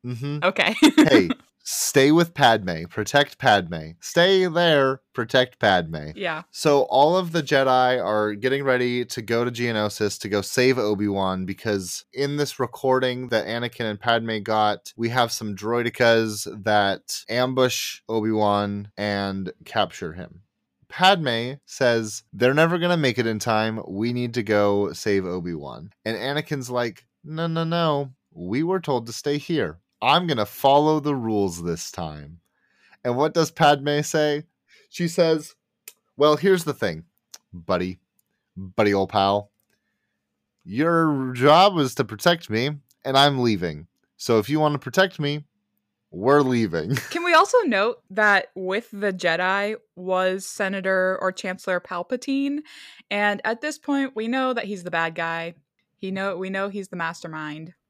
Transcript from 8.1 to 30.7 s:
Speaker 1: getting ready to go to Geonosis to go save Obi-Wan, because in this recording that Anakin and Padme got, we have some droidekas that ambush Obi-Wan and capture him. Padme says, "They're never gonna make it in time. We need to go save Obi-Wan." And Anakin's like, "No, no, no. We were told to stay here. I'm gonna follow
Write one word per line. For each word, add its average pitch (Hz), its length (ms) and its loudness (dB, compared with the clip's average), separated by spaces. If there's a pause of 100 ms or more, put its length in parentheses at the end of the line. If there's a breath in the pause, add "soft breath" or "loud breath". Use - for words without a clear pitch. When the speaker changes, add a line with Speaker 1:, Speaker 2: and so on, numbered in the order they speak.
Speaker 1:
getting 131 280 -2
ready 123 420 0
to 120 180 -10
go 117 220 0
to 123 60 -2
Geonosis 110 680 -2
to 101 100 -8
go 101 120 2
save 127 360 2
Obi-Wan, 98 680 -2
because 98 680 -6
in 143 240 -4
this 143 220 -4
recording 127 720 0
that 110 180 0
Anakin 117 420 -6
and 104 100 -8
Padme 113 440 0
got, 107 540 -2
we 113 120 -2
have 120 220 0
some 104 240 -8
droidekas 113 1080 0
that 101 640 0
ambush 127 800 0
Obi-Wan 104 880 0
and 98 540 -4 (120)
capture 90 500 -4
him. - 280 -16 (460)
Padme 139 680 0 (120)
says, 117 680 0
"They're 123 220 2
never 165 240 4
gonna 175 180 0
make 131 220 2
it 120 100 0
in 110 120 -2
time. 110 480 -2
We 110 260 -4
need 123 220 -4
to 117 80 -2
go 101 500 2
save 98 320 -2
Obi-Wan." 85 640 -8 (160)
And 113 100 -4
Anakin's 135 540 -6
like, 120 360 -4 (180)
"No, 160 240 -6
no, 165 160 -2
no. 156 500 -2 (180)
We 90 300 -4
were 185 180 -2
told 123 280 -2
to 120 60 -14
stay 147 260 -4
here. 110 400 -4 (220)
I'm 160 260 2
gonna 117 180 0
follow 151 540 4